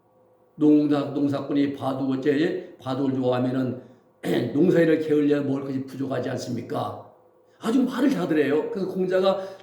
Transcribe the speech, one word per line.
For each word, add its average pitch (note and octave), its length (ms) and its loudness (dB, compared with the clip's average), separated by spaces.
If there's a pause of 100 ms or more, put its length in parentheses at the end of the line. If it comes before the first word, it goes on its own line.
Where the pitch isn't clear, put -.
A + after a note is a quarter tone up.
(560)
농사, D3 460 4
농사꾼이 C#3 720 -2
바둑, C3+ 380 -4
어째 D3 680 0
바둑을 C3 360 -2
좋아하면은 B2+ 640 0 (400)
<clears throat> - 320 -2
농사일을 E3 480 4
게을리야 D3 400 2
먹을 C3+ 240 -2
것이 C3 200 -4
부족하지 C3 440 -6
않습니까?" A#2 760 -6 (560)
아주 A#3+ 240 2
말을 B3+ 280 2
다 E3+ 160 0
들어요. D3+ 420 2
그래서 F#3+ 180 -4
공자가 F#3 540 0 (220)